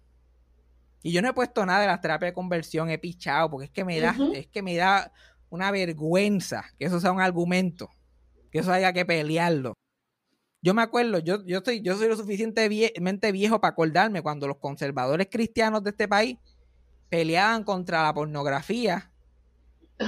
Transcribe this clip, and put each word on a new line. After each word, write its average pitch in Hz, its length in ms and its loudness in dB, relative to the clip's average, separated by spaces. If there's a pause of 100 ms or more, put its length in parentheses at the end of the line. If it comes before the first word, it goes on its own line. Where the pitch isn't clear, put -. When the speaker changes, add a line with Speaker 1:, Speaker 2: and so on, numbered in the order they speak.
(1040)
Speaker 1:
Y 165 80 -6
yo 175 100 0
no 247 80 0
he 254 40 0
puesto 240 320 0
nada 185 160 2
de 202 60 2
las 180 140 0
terapias 165 300 -2
de - 20 -8
conversión, 165 560 -4
he 156 80 -2
pichado, 160 540 -2
porque 135 140 -10
es - 60 -18
que 190 140 -6
me 170 140 -2
da, 165 140 2
Speaker 2:
Ujú. 277 200 0
Speaker 1:
es - 140 -10
que 202 160 -8
me 180 120 -4
da 185 360 2 (380)
una 185 200 -4
vergüenza 175 960 0 (140)
que 139 60 -4
eso 175 140 0
sea 185 120 2
un 185 100 0
argumento, 180 720 0 (600)
que 156 80 -2
eso 180 140 0
haya 185 180 4
que 175 140 0
pelearlo. 160 680 0 (920)
Yo 180 100 4
me 226 80 2
acuerdo, 226 380 0
yo, 185 260 -2
yo 180 180 -4
soy, 233 200 -2
yo 180 120 0
soy 220 120 2
lo 220 100 2
suficientemente 214 1120 0
viejo 208 300 2
para 170 120 2
acordarme 165 500 2
cuando 147 240 -4
los 139 100 -6
conservadores 139 760 -2
cristianos 220 520 0
de 202 80 -4
este 208 160 -2
país 220 320 2 (680)
peleaban 180 540 2
contra 180 380 -2
la 156 140 2
pornografía 151 960 -2 (960)